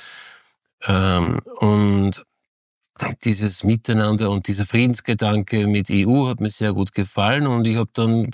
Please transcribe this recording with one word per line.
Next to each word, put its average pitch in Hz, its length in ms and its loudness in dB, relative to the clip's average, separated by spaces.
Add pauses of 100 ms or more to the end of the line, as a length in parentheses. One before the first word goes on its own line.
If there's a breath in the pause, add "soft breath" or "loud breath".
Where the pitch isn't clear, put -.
(880 loud breath)
Ähm, 90 540 0 (200)
und 101 640 2 (1000)
dieses 104 400 -2
Miteinander 107 680 0
und 98 180 -2
dieser 101 160 -2
Friedensgedanke 110 1000 0
mit 104 240 0
E 98 160 2
U 131 220 2
hat 123 120 -4
mir 107 80 -2
sehr 107 240 -2
gut 98 200 -2
gefallen 107 540 0
und 117 200 2
ich 113 100 2
hab 113 160 -2
dann 113 420 0